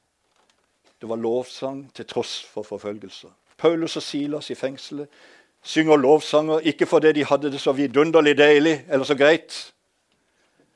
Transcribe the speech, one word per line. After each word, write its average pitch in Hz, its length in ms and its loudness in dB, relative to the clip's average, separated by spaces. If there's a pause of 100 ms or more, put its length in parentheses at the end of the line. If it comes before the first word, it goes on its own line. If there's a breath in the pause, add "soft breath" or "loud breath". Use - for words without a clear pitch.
(1000)
det 110 80 -12
var 113 60 -8
lovsang 127 800 -8
til 113 120 -18
tross - 380 -10
for - 200 -14
forfølgelser. 104 680 -14 (260)
Paulus 165 380 0
og 156 80 -8
Silas 147 460 -8
i 123 60 -10
fengselet 143 520 -10 (580 soft breath)
synger 156 320 2
lovsanger, 151 640 2
ikke 156 260 -2
fordi 156 260 4
de 147 140 -2
hadde 143 260 -2
det 135 80 -8
så 143 120 0
vidunderlig 143 680 2
deilig 147 500 4
eller 135 180 -2
så 143 100 -2
greit. 151 580 0 (1040)